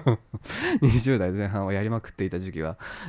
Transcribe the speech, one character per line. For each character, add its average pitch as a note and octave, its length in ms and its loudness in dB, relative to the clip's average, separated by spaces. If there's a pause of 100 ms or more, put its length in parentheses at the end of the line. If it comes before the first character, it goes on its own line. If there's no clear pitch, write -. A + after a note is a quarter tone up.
(220)
<laughs> - 580 -4
二 C3+ 100 8
十 A#2+ 280 4
代 F#2 140 2
前 G2+ 160 -2
半 G2 180 -2
は F#2+ 60 0
や G2 100 0
り A2 80 0
ま A2+ 100 -2
く - 100 -18
っ - 20 -20
て G2 120 -2
い F#2+ 60 -2
た F2+ 80 -4
時 F#2 140 -6
期 D#2 100 -4
は、 D#2+ 160 -4 (300)